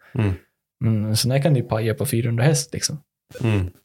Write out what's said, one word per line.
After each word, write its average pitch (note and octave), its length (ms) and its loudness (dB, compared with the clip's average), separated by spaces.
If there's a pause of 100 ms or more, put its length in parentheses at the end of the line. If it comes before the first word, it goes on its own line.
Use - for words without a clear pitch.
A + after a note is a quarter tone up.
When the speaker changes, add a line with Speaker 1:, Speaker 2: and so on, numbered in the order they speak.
(160)
Speaker 1:
Mm. G#2+ 180 2 (520)
Speaker 2:
Mm, A2 300 0
så A#2+ 140 0
där C3+ 120 2
kan D#3 120 4
du B2+ 60 4
ju A#2 60 -2
paja A2+ 280 0
på G#2 120 -4
fyrahundra A#2 380 0
häst, D3 300 2
liksom. - 260 -6 (440)
Speaker 1:
Mm. G2+ 260 0 (160)